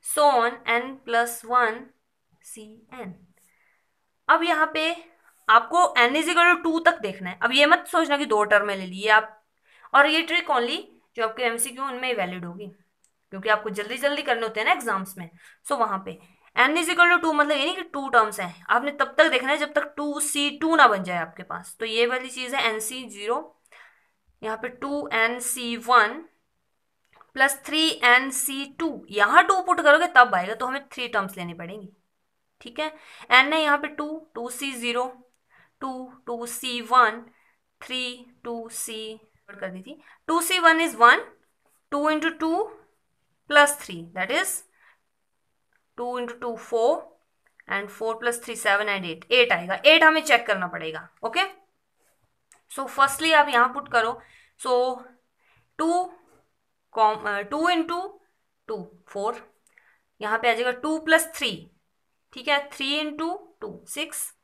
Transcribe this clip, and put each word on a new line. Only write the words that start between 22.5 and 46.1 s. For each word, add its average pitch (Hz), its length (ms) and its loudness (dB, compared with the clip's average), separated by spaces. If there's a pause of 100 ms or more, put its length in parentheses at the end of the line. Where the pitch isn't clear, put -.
है 226 160 0
एन 220 80 -6
सी 254 280 -10
ज़ीरो, 208 520 -8 (800)
यहाँ 220 140 -6
पे 247 120 -10
टू 285 440 -8
एन 226 280 0
सी 240 360 -6
वन 233 480 2 (1120)
प्लस 277 300 2
थ्री 311 240 0 (160)
एन 254 260 4
सी 269 340 -6 (140)
टू, 294 320 -6
यहाँ 208 360 6
टू 381 160 2
पुट 359 180 0
करोगे 302 260 6
तब 240 280 6
आएगा, 185 200 -2
तो 254 120 -6
हमें 277 220 -8
थ्री 247 200 -10
टर्म्स 196 280 -4
लेनी 175 180 -12
पड़ेंगी। 180 340 -14 (720)
ठीक 240 200 -16
है, 311 120 -4 (380)
n 262 220 6
है 320 100 2
यहाँ 294 160 2
पे 294 100 -6
टू, 302 460 -10
टू 233 160 -10
सी 277 220 -8
ज़ीरो, 240 320 -4 (760)
टू, 254 320 -10 (140)
टू 233 200 -8
सी 240 340 -8
वन, 233 400 2 (600)
थ्री, 247 460 -8 (180)
टू 233 240 -10
सी 220 520 -12 (300)
कर 196 180 -12
दी 185 140 -12
थी, 285 180 -20 (260)
टू 330 140 0
सी 359 180 -2
वन 330 220 6
is 320 140 -2
one, 240 260 6 (720)
two 285 180 -2
into 311 280 0
two 320 180 -2 (920)
plus 285 300 6
three, 175 200 -14 (140)
that 185 160 -6
is 349 240 -2 (1400)
two 247 200 -6